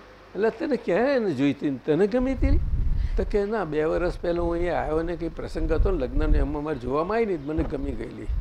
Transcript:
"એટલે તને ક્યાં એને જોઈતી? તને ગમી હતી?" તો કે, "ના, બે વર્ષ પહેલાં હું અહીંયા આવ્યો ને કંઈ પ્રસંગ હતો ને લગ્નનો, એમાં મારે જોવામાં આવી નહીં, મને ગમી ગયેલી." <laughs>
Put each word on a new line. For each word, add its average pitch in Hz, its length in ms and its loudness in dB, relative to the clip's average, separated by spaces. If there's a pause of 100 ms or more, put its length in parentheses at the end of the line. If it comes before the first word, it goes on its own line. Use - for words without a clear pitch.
(360)
"એટલે 208 140 0
તને 294 260 -2
ક્યાં 208 320 2
એને 240 240 2
જોઈતી? 139 540 0
તને 160 220 4
ગમી 254 260 0
હતી?" 269 260 4 (580)
તો 190 60 2
કે, 202 220 0
"ના, 208 200 -2
બે 151 180 0
વર્ષ 170 360 0
પહેલાં 175 240 0
હું 170 100 0
અહીંયા 170 280 0
આવ્યો 151 200 0
ને 170 140 -4
કંઈ 165 140 -6
પ્રસંગ - 420 -4
હતો 151 200 4
ને 143 60 2
લગ્નનો, 143 400 2
એમાં 147 260 0
મારે 151 160 -4
જોવામાં 151 360 -2
આવી 233 100 2
નહીં, 165 200 -4
મને 156 180 -2
ગમી 139 280 -4
ગયેલી." 117 320 -8
<laughs> 104 40 -10 (140)